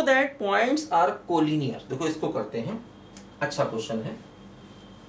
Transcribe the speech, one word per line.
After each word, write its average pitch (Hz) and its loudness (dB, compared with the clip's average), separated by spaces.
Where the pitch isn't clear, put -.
that 269 4
points 220 2
are 175 6
collinear। 151 2
देखो 131 -2
इसको 156 -2
करते 113 -4
हैं, 185 -6
अच्छा 147 0
क्वेश्चन 113 -4
है। 135 -6